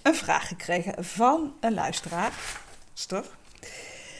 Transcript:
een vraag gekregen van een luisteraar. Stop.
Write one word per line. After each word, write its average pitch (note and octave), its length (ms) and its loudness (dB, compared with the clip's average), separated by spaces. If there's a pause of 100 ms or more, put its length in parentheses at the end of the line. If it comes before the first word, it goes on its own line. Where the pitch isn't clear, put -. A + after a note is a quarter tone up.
een D#4+ 140 6
vraag - 320 2
gekregen F3 580 -2
van C#4 540 4
een A3+ 140 2
luisteraar. E3+ 580 -2 (600)
Stop. - 420 -6 (840)